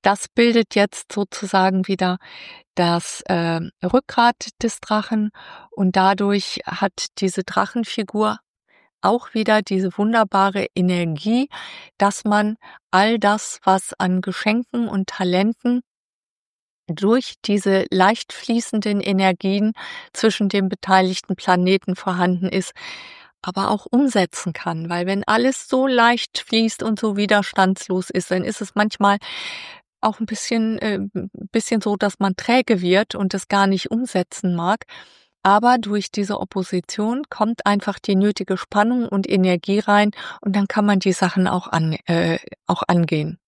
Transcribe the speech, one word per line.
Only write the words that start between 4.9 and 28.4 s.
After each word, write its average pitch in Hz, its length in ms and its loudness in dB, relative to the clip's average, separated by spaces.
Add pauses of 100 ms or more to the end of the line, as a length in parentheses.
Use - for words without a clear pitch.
und 185 240 0
dadurch 196 720 0
hat - 400 -6 (120)
diese 190 240 -2
Drachenfigur 214 960 -2 (600)
auch 220 340 0
wieder 214 280 2
diese 190 360 -2
wunderbare 202 680 2 (100)
Energie, 180 720 0 (500)
dass 202 260 0
man 214 340 0 (340)
all 214 260 4
das, 208 460 0
was 190 340 2
an 185 220 0
Geschenken 226 680 -2
und 190 220 -2
Talenten 208 760 0 (1120)
durch 214 400 0 (100)
diese 196 460 2
leicht 190 420 2
fließenden 214 680 -2
Energien 190 720 0 (400)
zwischen 208 360 0
den 190 200 0
beteiligten 185 680 0
Planeten 185 600 2
vorhanden 180 520 0
ist, - 240 -4 (680)
aber 190 280 -4
auch 208 200 -4
umsetzen 233 600 0
kann. 165 360 -6
Weil 175 180 -2
wenn 196 180 -2
alles 240 440 0
so 262 180 2
leicht 240 520 2
fließt 226 440 -2
und 226 160 -2
so 214 180 -2
widerstandslos 196 960 0
ist, - 200 -4
dann 185 140 -2